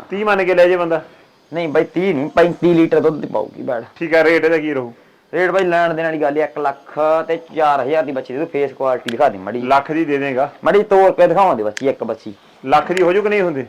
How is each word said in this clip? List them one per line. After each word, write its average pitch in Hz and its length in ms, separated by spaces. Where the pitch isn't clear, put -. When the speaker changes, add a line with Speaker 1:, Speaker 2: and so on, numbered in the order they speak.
Speaker 1:
ਤੀਹ 202 160
ਮੰਨ 196 180
ਕੇ 180 120
ਲੈ 175 120
ਜੇ 180 100
ਬੰਦਾ? 165 240
Speaker 2:
ਨਹੀਂ 170 160
ਬਾਈ, 160 140
ਤੀਹ 175 320
ਨਹੀਂ, 143 140
ਪੈਂਤੀ 170 440
ਲੀਟਰ 160 260
ਦੁੱਧ 156 260
ਪਾਊਗੀ - 360
ਬੈੜ। 123 220
Speaker 1:
ਠੀਕ 160 140
ਹੈ, 160 100
ਰੇਟ 160 220
ਇਹਦਾ 165 120
ਕੀ 151 160
ਰਹੂ? 123 200
Speaker 2:
ਰੇਟ 175 180
ਬਾਈ 190 120
ਲੈਣ 170 300
ਦੇ 160 100
ਨਾਲ 160 100
ਹੀ 156 80
ਗੱਲ, 147 160
ਇੱਕ 151 220
ਲੱਖ 139 400
ਤੇ 165 100
ਚਾਰ 147 260
ਹਜ਼ਾਰ 151 220
ਦੀ 143 80
ਬੱਚੀ 131 220
ਦੇ 131 60
ਦੂ। 165 60
ਫੇਸ 143 280
ਕੁਆਲਿਟੀ 127 360
ਦਿਖਾ 127 200
ਦੇ 101 80
ਮਾੜੀ। 104 240
Speaker 1:
ਲੱਖ 135 300
ਦੀ 160 140
ਦੇ 143 120
ਦੇਗਾ? 135 320
Speaker 2:
ਮਾੜੀ 185 200
ਤੋੜ 190 280
ਕੇ 175 160
ਦਿਖਾਵਾਂ 170 280
ਦੇ 110 80
ਬੱਚੀ, 107 240
ਇੱਕ 131 160
ਬੱਚੀ। 113 300
Speaker 1:
ਲੱਖ 185 260
ਦੀ 180 120
ਹੋ 175 100
ਜੂ 202 80
ਕਿ 208 80
ਨਹੀਂ 208 120
ਹੁੰਦੀ? 151 280